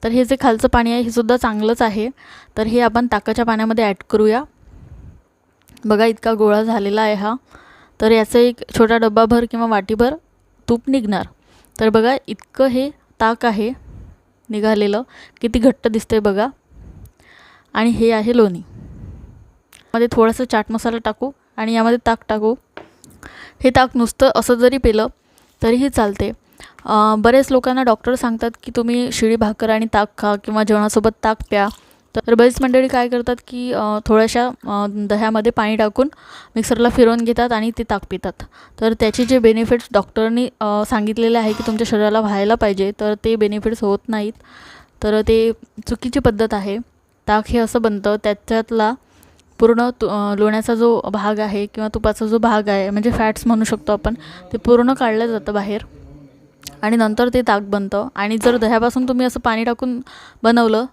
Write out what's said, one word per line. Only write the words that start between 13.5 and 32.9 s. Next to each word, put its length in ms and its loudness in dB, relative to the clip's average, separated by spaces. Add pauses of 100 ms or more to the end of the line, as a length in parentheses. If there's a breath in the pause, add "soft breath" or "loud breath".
निघालेलं, 540 0 (380 loud breath)
किती 180 -2
घट्ट 300 2
दिसतंय 300 -2
बघा. 280 0 (1300 soft breath)
आणि 160 2
हे 220 2
आहे 240 0
लोणी. 260 2 (1300 loud breath)
मध्ये 180 2
थोडंसं 320 2
चाट 260 0
मसाला 280 -4
टाकू 320 -4 (260)
आणि 160 -4
यामध्ये 340 2
ताक 120 0 (100)
टाकू. 260 0 (1080 loud breath)
हे 120 6
ताक 200 2
नुसतं 380 2
असं 200 2
जरी 220 2
पिलं 300 2 (560 soft breath)
तरीही 260 2
चालते. 440 -2 (520 loud breath)
अ, 340 4
बरेच 340 4
लोकांना 300 0
डॉक्टर 320 0
सांगतात 360 -4 (120)
की 140 -14
तुम्ही 360 -2
शिळी 240 2
भाकर 340 0
आणि 240 0
ताक 140 2 (100)
खा 160 0 (100)
किंवा 200 0
जेवणासोबत 460 2 (140)
ताक 120 0 (140)
प्या. 180 2 (480 soft breath)
तर 180 2
बरीच 280 4
मंडळी 260 2
काय 200 -2